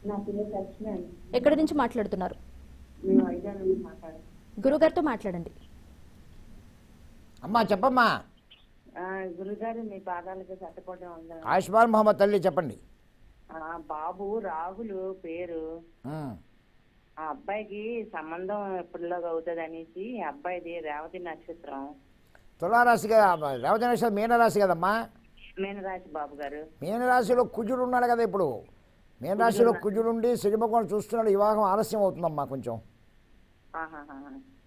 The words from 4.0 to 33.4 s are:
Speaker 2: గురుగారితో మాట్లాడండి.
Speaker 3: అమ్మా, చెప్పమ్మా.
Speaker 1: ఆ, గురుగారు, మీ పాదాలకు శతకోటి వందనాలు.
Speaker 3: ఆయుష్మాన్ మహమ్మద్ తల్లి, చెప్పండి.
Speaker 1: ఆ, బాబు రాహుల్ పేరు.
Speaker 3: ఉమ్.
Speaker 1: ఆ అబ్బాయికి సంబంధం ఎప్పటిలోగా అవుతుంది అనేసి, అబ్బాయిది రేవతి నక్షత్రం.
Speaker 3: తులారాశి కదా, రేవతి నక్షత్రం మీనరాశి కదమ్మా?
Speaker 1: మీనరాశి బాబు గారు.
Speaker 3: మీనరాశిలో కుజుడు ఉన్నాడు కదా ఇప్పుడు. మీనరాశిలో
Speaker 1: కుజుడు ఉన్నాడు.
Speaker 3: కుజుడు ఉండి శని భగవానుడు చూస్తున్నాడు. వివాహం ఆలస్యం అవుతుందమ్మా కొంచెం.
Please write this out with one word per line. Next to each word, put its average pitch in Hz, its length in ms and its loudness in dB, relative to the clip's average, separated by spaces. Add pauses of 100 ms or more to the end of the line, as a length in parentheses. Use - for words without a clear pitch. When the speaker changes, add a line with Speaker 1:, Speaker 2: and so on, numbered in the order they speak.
Speaker 2:
గురుగారితో 311 340 4
మాట్లాడండి. 202 500 -4 (1900)
Speaker 3:
అమ్మా, 214 180 2
చెప్పమ్మా. 220 600 4 (760)
Speaker 1:
ఆ, 190 260 -6 (140)
గురుగారు, 214 420 -8
మీ 202 180 -10
పాదాలకు 185 560 -10
శతకోటి 185 500 -14
వందనాలు. 165 420 -14
Speaker 3:
ఆయుష్మాన్ 190 440 4
మహమ్మద్ 214 280 4
తల్లి, 208 180 6
చెప్పండి. 160 400 0 (760)
Speaker 1:
ఆ, 165 280 -10 (100)
బాబు 185 500 -4
రాహుల్ 190 760 -6 (120)
పేరు. 165 560 -8 (240)
Speaker 3:
ఉమ్. 143 320 -10 (840)
Speaker 1:
ఆ 156 100 -10
అబ్బాయికి 214 840 -6
సంబంధం 185 640 -6
ఎప్పటిలోగా 175 520 -6
అవుతుంది 165 320 -4
అనేసి, 170 600 -10
అబ్బాయిది 170 580 -8
రేవతి 156 400 -10
నక్షత్రం. 156 680 -12 (720)
Speaker 3:
తులారాశి 226 460 4
కదా, 208 280 6
రేవతి 151 500 0
నక్షత్రం 233 280 2
మీనరాశి 226 460 4
కదమ్మా? 196 460 2 (540)
Speaker 1:
మీనరాశి 190 520 -6
బాబు 147 240 -8
గారు. 147 300 -10 (160)
Speaker 3:
మీనరాశిలో 240 640 2
కుజుడు 240 400 -2
ఉన్నాడు 247 220 2
కదా 240 180 4
ఇప్పుడు. 175 360 0 (640)
మీనరాశిలో 220 500 6
Speaker 1:
కుజుడు - 0 -
ఉన్నాడు. - 120 -2
Speaker 3:
కుజుడు 214 260 2
ఉండి 233 280 2
శని 208 180 2
భగవానుడు 220 400 2
చూస్తున్నాడు. 220 340 0
వివాహం 208 320 4
ఆలస్యం 208 400 2
అవుతుందమ్మా 160 420 0
కొంచెం. 123 300 -6 (1040)